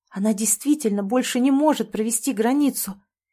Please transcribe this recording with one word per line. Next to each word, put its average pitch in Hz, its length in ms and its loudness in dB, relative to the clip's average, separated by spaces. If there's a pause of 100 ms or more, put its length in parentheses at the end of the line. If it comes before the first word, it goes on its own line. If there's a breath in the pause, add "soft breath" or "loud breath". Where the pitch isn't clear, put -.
(100)
Она 202 220 0
действительно 214 720 0
больше 247 360 0
не 262 120 2
может 269 420 2
провести 226 400 -2
границу, 240 680 0 (320)